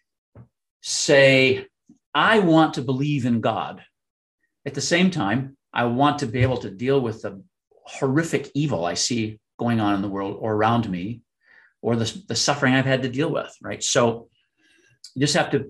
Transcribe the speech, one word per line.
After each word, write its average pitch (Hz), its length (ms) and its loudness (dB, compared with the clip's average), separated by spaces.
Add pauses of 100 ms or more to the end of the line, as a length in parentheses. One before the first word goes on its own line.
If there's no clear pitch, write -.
(800)
say, 131 840 4 (480)
"I 196 240 4
want 160 360 4
to 156 60 -6
believe 135 460 -2
in 117 120 0
God. 95 440 -4 (840)
At 139 80 -10
the 143 80 -8
same 180 300 2
time, 117 460 -4 (140)
I 120 140 0
want 135 340 2
to 143 60 -4
be 120 160 -2
able 127 160 0
to 101 140 -10
deal 127 280 0
with 113 220 -6
the 98 220 -12 (420)
horrific 143 680 -2
evil 135 280 -2
I 87 120 -4
see 110 440 -4 (200)
going 117 200 0
on 101 140 0
in 98 80 -2
the 98 80 -4
world 98 300 -6
or 110 160 -2
around 110 340 2
me, 92 320 -6 (600)
or 117 120 0
the, 113 320 -4
the 117 80 -6
suffering 135 380 0
I've 131 120 2
had 131 180 0
to 131 60 -4
deal 143 220 -4
with," - 300 -6
right? - 220 -10
So 117 460 0 (840)
you 131 60 -2
just 147 140 0
have 160 160 2
to 139 180 0